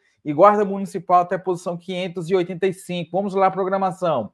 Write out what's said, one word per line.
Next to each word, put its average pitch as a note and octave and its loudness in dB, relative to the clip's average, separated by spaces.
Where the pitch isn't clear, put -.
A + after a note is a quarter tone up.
e D3+ -4
guarda G#3 6
municipal F#3+ 0
até F3 -2
a F#3 -2
posição F3 -4
quinhentos F3 -8
e G3 0
oitenta F3+ 0
e F#3+ 0
cinco. F3 -8
Vamos F#3+ -2
lá, F#3+ 4
programação. F3+ -2